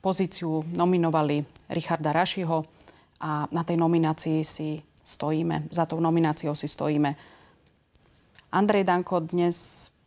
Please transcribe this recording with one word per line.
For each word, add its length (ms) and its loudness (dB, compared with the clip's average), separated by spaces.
pozíciu 640 0
nominovali 720 2
Richarda 400 -2
Rašiho 480 0
a 320 -4
na 160 -4
tej 160 0
nominácii 640 2
si 320 -2
stojíme, 720 -4
za 160 0
tou 80 -6
nomináciou 560 0
si 160 -2
stojíme. 480 0
Andrej 320 4
Danko 400 0
dnes 640 0